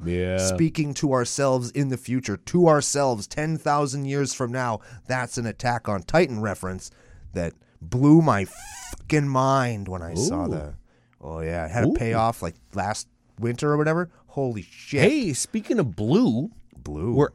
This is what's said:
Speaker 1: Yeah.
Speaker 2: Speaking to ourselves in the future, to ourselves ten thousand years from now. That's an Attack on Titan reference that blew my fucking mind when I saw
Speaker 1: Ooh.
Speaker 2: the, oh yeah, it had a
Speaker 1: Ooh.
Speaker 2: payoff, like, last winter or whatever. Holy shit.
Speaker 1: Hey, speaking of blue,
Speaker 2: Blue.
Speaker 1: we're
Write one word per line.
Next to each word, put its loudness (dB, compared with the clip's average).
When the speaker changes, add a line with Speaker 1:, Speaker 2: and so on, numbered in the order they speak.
Speaker 1:
Yeah. -2
Speaker 2:
Speaking 0
to 0
ourselves 0
in -2
the -2
future, -4
to 4
ourselves 2
ten -2
thousand 0
years -2
from -4
now. -2
That's -4
an -4
Attack -4
on -4
Titan 2
reference -6
that -4
blew 8
my 2
fucking -4
mind 0
when -8
I -10
saw 0
Speaker 1:
Ooh. -2
Speaker 2:
the, -8
oh -10
yeah, -4
it -10
had 0
a 4
Speaker 1:
Ooh. 4
Speaker 2:
payoff, 0
like, -6
last -6
winter -2
or 2
whatever. 0
Holy -4
shit. -4
Speaker 1:
Hey, 4
speaking -2
of 0
blue, 2
Speaker 2:
Blue. -4
Speaker 1:
we're 4